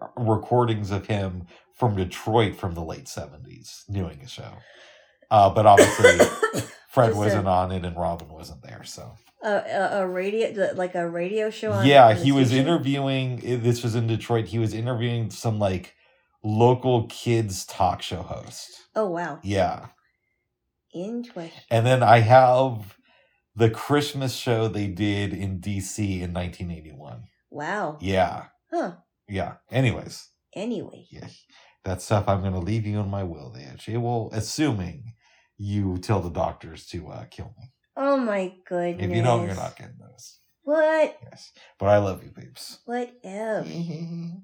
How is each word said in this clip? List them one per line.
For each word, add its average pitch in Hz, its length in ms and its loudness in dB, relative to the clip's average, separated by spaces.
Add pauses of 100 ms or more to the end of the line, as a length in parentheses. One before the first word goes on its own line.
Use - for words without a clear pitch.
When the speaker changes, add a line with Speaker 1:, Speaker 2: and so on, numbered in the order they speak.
(160)
Speaker 1:
recordings 110 760 0
of 98 160 -4
him 95 400 -4 (280)
from 110 220 0
Detroit 101 600 0
from 87 180 -6
the 85 80 -6
late 73 260 -12
seventies - 800 -16
doing 82 320 -6
a 67 60 -18
show. - 240 -16 (800)
Uh, 101 200 8
but 107 160 4
obviously, - 520 10
Speaker 2:
<coughs> - 680 0
Speaker 1:
Fred 123 200 4
Speaker 2:
Just 110 80 0
a - 20 -2
Speaker 1:
wasn't 101 300 2
on 92 240 2
it 90 120 -4
and 85 120 -8
Robin 87 320 -6
wasn't 73 340 -18
there, - 220 -18
so. - 280 -18 (300)
Speaker 2:
A, 220 80 -4
a, 196 520 -2
a 185 40 -2
radio, 196 460 -2
the, 190 220 -2
like, 180 200 -4
a 170 140 -2
radio 190 420 -4
show 214 220 -4
on 135 140 2
Speaker 1:
Yeah, 131 260 12
Speaker 2:
the 107 100 -2
Speaker 1:
he 139 100 4
was 135 160 6
Speaker 2:
station? 131 180 2
Speaker 1:
interviewing, 135 800 0
i-, 123 100 -2
this 117 260 0
was 113 120 -2
in 117 120 0
Detroit, 113 400 -2
he 113 120 -4
was 107 160 -2
interviewing 117 560 -4
some, 110 280 -4
like, 95 360 -2 (500)
local 120 600 4
kids 113 580 -4
talk 87 380 -2
show 85 200 -8
host. - 480 -14 (240)
Speaker 2:
Oh, 214 140 -2
wow. 165 340 -8
Speaker 1:
Yeah. 95 440 -2 (1080)
Speaker 2:
Interesting. 202 560 -10 (200)
Speaker 1:
And 113 160 2
then 127 160 4
I 113 160 10
have 123 800 4 (600)
the 110 140 4
Christmas 139 640 -2
show 113 340 0
they 101 180 -4
did 101 460 -2
in 95 280 -6
D 98 200 -6
C 98 420 -4
in 87 120 -6
nineteen 90 360 -6
eighty-one. 78 540 -16 (260)
Speaker 2:
Wow. 156 500 -6
Speaker 1:
Yeah. 90 460 -2 (240)
Speaker 2:
Huh. 311 220 -4 (360)
Speaker 1:
Yeah. - 260 -6 (160)
Anyways. 113 580 -4 (260)
Speaker 2:
Anyway. 208 560 -10
Speaker 1:
Yeah. - 180 -18 (560)
That 92 180 -6
stuff 104 260 0
I'm 98 140 0
gonna 95 180 -2
leave 107 260 -2
you 104 140 -2
in 98 80 -4
my 101 160 -6
will, - 260 -12
the - 120 -18
Edge. - 260 -18
It 113 100 -6
will, 117 340 -4
assuming 110 840 -4 (420)
you 101 420 -2
tell 98 220 0
the 87 100 -4
doctors 80 580 -6
to, 85 200 -12
uh, - 220 -16
kill - 280 -16
me. - 140 -20 (240)
Speaker 2:
Oh 277 200 0
my 202 380 -2 (120)
goodness. 175 440 -4
Speaker 1:
If 175 60 0
you - 60 2
don't, 117 240 2
you're 98 100 -6
not 85 200 -8
getting - 220 -20
those. - 400 -20 (240)
Speaker 2:
What? 311 600 2
Speaker 1:
Yes. - 300 -20 (260)
But 98 120 0
I 104 80 8
love 95 260 -2
you, - 100 -20
babes. - 500 -20
Speaker 2:
What 240 280 -6 (120)
else? 196 440 -6
Speaker 1:
<laughs> 160 100 -10 (640)